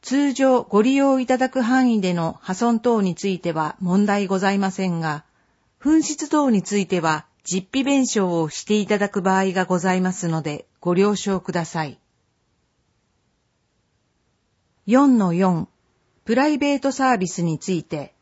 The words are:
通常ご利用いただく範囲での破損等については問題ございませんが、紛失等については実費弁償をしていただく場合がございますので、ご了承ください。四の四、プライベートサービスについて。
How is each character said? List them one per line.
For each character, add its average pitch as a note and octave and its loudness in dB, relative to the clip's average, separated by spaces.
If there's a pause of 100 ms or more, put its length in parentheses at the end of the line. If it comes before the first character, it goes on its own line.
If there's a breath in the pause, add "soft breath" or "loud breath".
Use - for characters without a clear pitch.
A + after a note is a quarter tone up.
通 C#4 0
常 C4 2
ご - 0
利 C4 2
用 C4+ 2
い B3 -4
た B3+ 2
だ B3+ 0
く C4 -2
範 B3 2
囲 A3 2
で F3+ 0
の E3+ -4
破 F#3 -6
損 A#3 0
等 A3+ 0
に F#3 0
つ G3 -6
い F3+ -2
て E3+ -4
は D#3 -4
問 F#3+ 2
題 G3+ 0
ご F#3+ -2
ざ G3 0
い G3 0
ま G3 -2
せ F#3+ -4
ん E3+ -2
が、 D#3 -6 (540)
紛 D#4 0
失 D4 -8
等 D4 2
に G#3 2
つ G3+ -2
い F#3+ 0
て F3+ -2
は D#3 0 (180)
実 F#3+ -6
費 C4 -2
弁 C#4 2
償 F#3 0
を D#3+ -2
し - -12
て G#3+ 0
い G3+ -2
た G#3+ 0
だ G3 -2
く G3+ -4
場 F#3+ 2
合 F#3+ 0
が F#3 -2
ご F3+ 0
ざ F#3 0
い F#3 0
ま F#3 0
す F3 -6
の D#3+ -2
で、 D3+ -8 (140)
ご F3 0
了 G3+ 4
承 F#3+ -4
く F3+ -10
だ E3+ -2
さ D#3+ -6
い。 C3+ -12 (3000)
四 B3+ 6
の F3+ 2
四、 F3+ 2 (560)
プ A3+ 0
ラ C#4 2
イ D4+ 0
ベ C#4+ 0
ー C4+ -4
ト C#4 0
サ C4 0
ー A#3+ 2
ビ F3+ -2
ス - -6
に D#3+ -2
つ - -8
い E3+ -2
て。 D3 -10